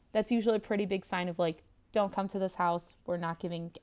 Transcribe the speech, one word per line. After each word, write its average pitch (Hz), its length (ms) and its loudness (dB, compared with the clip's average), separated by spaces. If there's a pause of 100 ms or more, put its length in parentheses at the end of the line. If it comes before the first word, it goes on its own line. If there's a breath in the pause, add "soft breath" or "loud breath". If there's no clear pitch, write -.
(120)
that's 214 180 2
usually 226 260 4
a 208 40 0
pretty 208 260 0
big 190 180 -2
sign 180 240 -2
of, 170 100 -4
like, 165 240 0 (300)
"Don't 202 200 2
come 196 160 -2
to 196 100 -4
this 190 160 0
house. 175 400 0 (120)
We're 175 100 0
not 165 240 -4
giving 170 320 -6 (100)